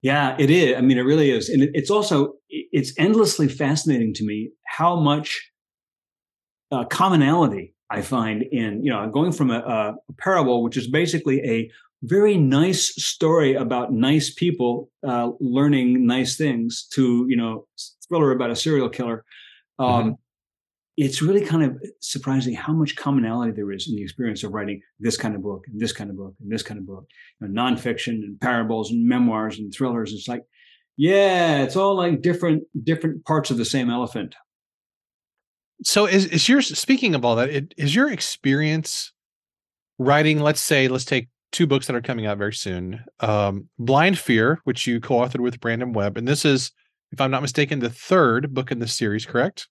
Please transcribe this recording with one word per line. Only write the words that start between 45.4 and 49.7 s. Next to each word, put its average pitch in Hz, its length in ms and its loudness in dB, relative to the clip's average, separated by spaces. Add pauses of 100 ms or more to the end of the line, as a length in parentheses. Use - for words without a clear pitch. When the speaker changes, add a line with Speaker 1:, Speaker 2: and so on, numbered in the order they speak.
Speaker 2:
with 123 200 -4
Brandon 117 320 -4
Webb. 104 260 -2
And 117 80 -6
this 139 180 -2
is, 135 280 2 (400)
if 143 80 -8
I'm 135 100 2
not 131 120 -2
mistaken, 143 360 -2
the 120 100 -2
third 135 640 2
book 131 200 -4
in 120 80 -6
this 113 120 -4
series, 107 320 -2
correct? - 460 -2